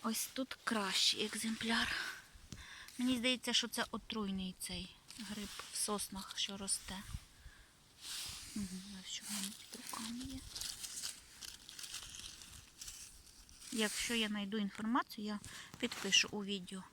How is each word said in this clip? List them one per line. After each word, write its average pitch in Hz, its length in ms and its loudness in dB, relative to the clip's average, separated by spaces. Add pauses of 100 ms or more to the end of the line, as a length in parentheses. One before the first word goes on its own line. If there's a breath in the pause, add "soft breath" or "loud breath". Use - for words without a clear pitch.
Ось - 300 0
тут - 300 -2
кращий 202 600 6
екземпляр. 226 680 2 (1000 loud breath)
Мені 247 200 6
здається, 240 360 4
що 233 140 6
це 226 240 2
отруйний 196 680 0
цей 185 360 -6 (240)
гриб 208 300 -4 (220)
в - 60 -4
соснах, 202 580 0
що - 220 0
росте. 196 400 0 (1600 loud breath)
Угу, 208 100 0 (360)
ось - 100 -8
що - 140 -6
в 208 80 -4
мене 196 140 0
під - 340 -8
руками 233 380 -4
є. 262 200 -4 (3250)
Якщо 220 440 4
я 226 120 6
знайду 208 300 0
інформацію, 220 720 2
я 214 120 -2 (380 loud breath)
підпишу - 540 6
у 208 120 0
відео. 190 500 -2